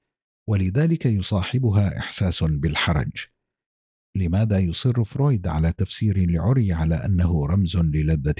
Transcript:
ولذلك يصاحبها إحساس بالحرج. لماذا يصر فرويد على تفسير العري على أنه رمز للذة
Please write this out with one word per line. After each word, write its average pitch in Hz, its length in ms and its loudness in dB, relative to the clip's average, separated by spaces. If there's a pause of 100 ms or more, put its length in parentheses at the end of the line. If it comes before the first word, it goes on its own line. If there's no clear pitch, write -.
(500)
ولذلك 107 560 0
يصاحبها 104 960 0
إحساس - 440 -4
بالحرج. 78 800 -2 (920)
لماذا 95 420 2
يصر 117 440 0
فرويد 120 440 -2
على 80 260 0
تفسير 98 440 -2
العري 92 560 2
على 80 220 0
أنه 87 500 0
رمز 85 320 0
للذة 76 640 0